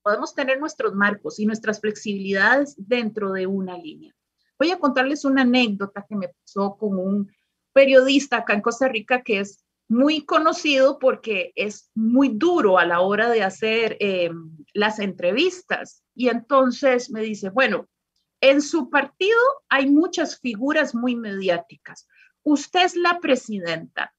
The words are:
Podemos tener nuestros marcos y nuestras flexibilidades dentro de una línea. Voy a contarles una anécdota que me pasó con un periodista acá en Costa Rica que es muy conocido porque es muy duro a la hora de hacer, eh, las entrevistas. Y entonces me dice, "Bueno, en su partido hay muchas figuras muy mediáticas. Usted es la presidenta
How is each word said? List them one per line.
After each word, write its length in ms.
Podemos 320
tener 260
nuestros 360
marcos 440
y 60
nuestras 340
flexibilidades 1000
dentro 520
de 140
una 320
línea. 340
Voy 140
a 80
contarles 440
una 200
anécdota 640
que 60
me 140
pasó 480
con 200
un 340
periodista 640
acá 180
en 60
Costa 260
Rica 340
que 200
es 220
muy 360
conocido 760
porque 540
es 420
muy 340
duro 480
a 80
la 160
hora 280
de 140
hacer, 560
eh, 320
las 260
entrevistas. 1000
Y 140
entonces 800
me 80
dice, 300
"Bueno, 400
en 220
su 280
partido 480
hay 220
muchas 500
figuras 560
muy 220
mediáticas. 880
Usted 440
es 100
la 240
presidenta 1000